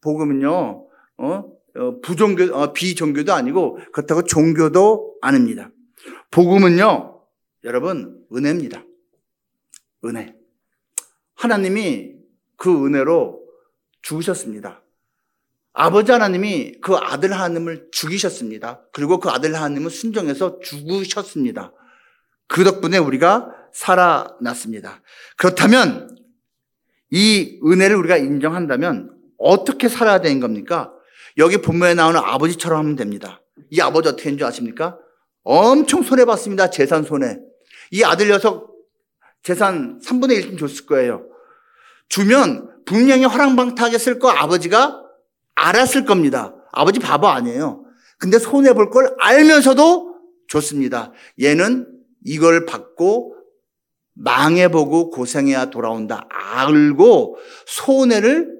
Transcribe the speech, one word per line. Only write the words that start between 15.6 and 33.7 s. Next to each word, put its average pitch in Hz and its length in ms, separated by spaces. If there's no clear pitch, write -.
아버지 196 380
하나님이 196 680
그 190 140
아들 175 380
하나님을 170 580
죽이셨습니다. 127 1000
그리고 156 260
그 180 100
아들 143 260
하나님은 151 340
순종해서 180 680
죽으셨습니다. 147 1120
그 180 160
덕분에 185 360
우리가 165 500
살아났습니다. 120 1300
그렇다면 202 760
이 202 560
은혜를 190 300
우리가 175 220
인정한다면 143 960
어떻게 196 520
살아야 208 320
되는 147 180
겁니까? 117 540
여기 170 200
본문에 175 380
나오는 165 240
아버지처럼 165 600
하면 151 160
됩니다. 104 460